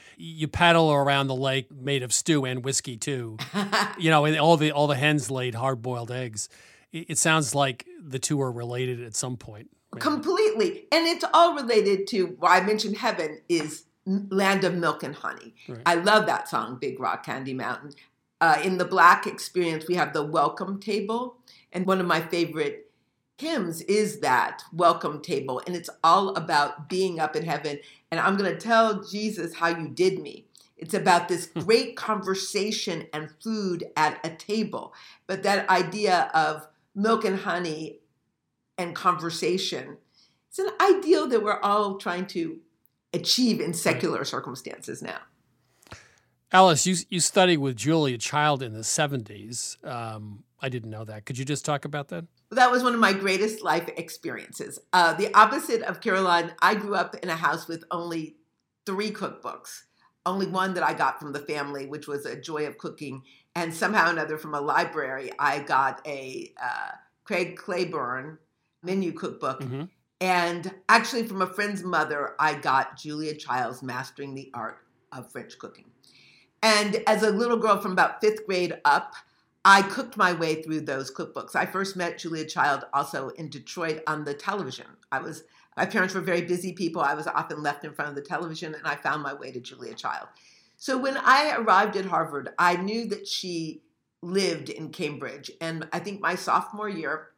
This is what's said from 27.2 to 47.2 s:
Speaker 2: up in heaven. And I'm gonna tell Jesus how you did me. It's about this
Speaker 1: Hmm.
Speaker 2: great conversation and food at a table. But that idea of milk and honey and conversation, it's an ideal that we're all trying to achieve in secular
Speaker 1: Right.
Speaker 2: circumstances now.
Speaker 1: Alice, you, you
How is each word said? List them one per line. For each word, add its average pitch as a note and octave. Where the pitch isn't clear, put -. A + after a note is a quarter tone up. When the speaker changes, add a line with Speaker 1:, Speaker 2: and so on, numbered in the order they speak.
Speaker 2:
up D3+
in D#3
heaven. D3
And E3
I'm F#3+
gonna F#3+
tell A3
Jesus G3
how E3+
you E3
did E3+
me. -
It's E3
about F3
this E3+
Speaker 1:
Hmm. E3+
Speaker 2:
great A3+
conversation F#3+
and D#3
food G#3
at D#3
a D#3+
table. G3+
But F#3
that G3
idea F3+
of D#3
milk A3
and G3
honey E3
and E3+
conversation, E3
it's -
an F#4+
ideal D#4+
that A#3
we're G#3
all G3+
trying F3+
to E3
achieve A3
in D#3+
secular D3+
Speaker 1:
Right. C3+
Speaker 2:
circumstances -
now. F2
Speaker 1:
Alice, F#3
you, F#3
you F3+